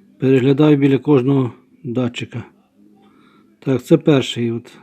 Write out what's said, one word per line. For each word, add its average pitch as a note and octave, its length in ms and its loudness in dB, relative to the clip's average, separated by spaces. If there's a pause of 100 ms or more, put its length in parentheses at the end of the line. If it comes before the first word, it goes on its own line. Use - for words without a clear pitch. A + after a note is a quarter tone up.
(180)
Переглядаю C3+ 580 2
біля C3+ 220 2
кожного C3 540 0 (320)
датчика. A#2+ 600 -8 (1120)
Так, C3 240 -4
це E3 160 2
перший A#2+ 520 0
от A#2 320 -12